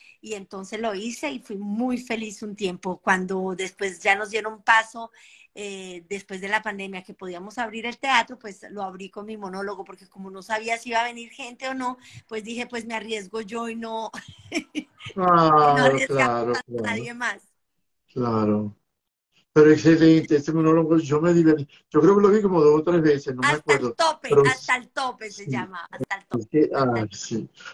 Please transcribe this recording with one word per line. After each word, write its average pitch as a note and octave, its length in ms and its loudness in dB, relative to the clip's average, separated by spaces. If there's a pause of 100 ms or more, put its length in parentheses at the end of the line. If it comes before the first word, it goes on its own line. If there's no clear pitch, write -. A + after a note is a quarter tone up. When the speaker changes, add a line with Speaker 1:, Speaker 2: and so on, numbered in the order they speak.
(200)
Speaker 1:
y G#3+ 140 -12
entonces G3 460 -12
lo A3+ 140 -4
hice A#3 380 -8
y B3+ 80 -10
fui G#3 160 -12
muy A3+ 420 -4
feliz A3 440 -8
un G#3 140 -12
tiempo. F#3 440 -6
Cuando F#3 560 -2
después F#3+ 440 -8
ya G3+ 160 2
nos G#3 140 -6
dieron A3 320 -6
paso, A3+ 480 0 (440)
eh, F#3+ 540 -14
después G3 320 -10
de G3 80 -8
la G#3 140 -2
pandemia, G3 400 -10
que F#3 120 -20
podíamos F#3 440 -14
abrir A3+ 280 -8
el A#3+ 120 -10
teatro, B3 400 0
pues G3+ 320 -18
lo G3+ 120 -10
abrí F#3 280 -12
con G#3 160 -14
mi G#3+ 100 -12
monólogo, G3 480 -10
porque F#3+ 240 -20
como F#3+ 220 -18
no F#3+ 120 -16
sabía A3+ 360 -4
si A#3+ 120 -12
iba A3+ 100 0
a A#3 40 0
venir A#3+ 260 -12
gente B3+ 380 -12
o C4 60 -6
no, B3+ 240 -6 (300)
pues A3 160 -10
dije, A#3+ 220 -8
"Pues A#3 200 -10
me A3+ 80 -8
arriesgo A3 460 -8
yo A#3 280 -8
y A3+ 80 -8
no, A3+ 360 -8
<laughs> - 760 -12 (760)
y C#3+ 80 8
no D3 100 2
Speaker 2:
Claro, - 20 6
Speaker 1:
arriesgamos C3+ 520 2
Speaker 2:
claro, A#2+ 180 -2
Speaker 1:
a B3 120 -4
Speaker 2:
claro. G#3+ 300 -4
Speaker 1:
nadie A3+ 180 -10
más". A3+ 280 -6 (680)
Speaker 2:
Claro. G#2+ 640 0 (800)
Pero D#3 160 10
excelente, D#3+ 640 6
ese D3 180 0
monólogo D#3+ 460 4
yo D3 220 0
me F3 120 2
divertí. D#3 360 4 (200)
Yo D3+ 120 2
creo F#3+ 160 8
que G3+ 60 4
lo G3+ 60 8
vi G#3 140 4
como F3+ 180 2
dos D3+ 200 6
o - 20 0
tres F3 180 2
veces, C#3+ 360 0
no B2+ 40 -8
me B2+ 60 2
Speaker 1:
Hasta D3+ 260 2
el C#3 60 2
Speaker 2:
acuerdo. B2 160 -4
Speaker 1:
tope, D#4 360 -2
Speaker 2:
Pero A3 180 6
Speaker 1:
hasta B3+ 280 -2
el B3 120 -8
tope B3 420 -6
se G3+ 140 -16
Speaker 2:
sí. - 80 -8
Speaker 1:
llama, F#3 400 -8
hasta - 240 -8
el G3 100 -12
tope. A#2 160 -6
Speaker 2:
Es A2 60 -16
que, D3+ 260 2
Speaker 1:
Hasta C3 180 0
Speaker 2:
ah, A#2 80 0
Speaker 1:
el G#2 120 -6
Speaker 2:
sí. - 360 -8 (260)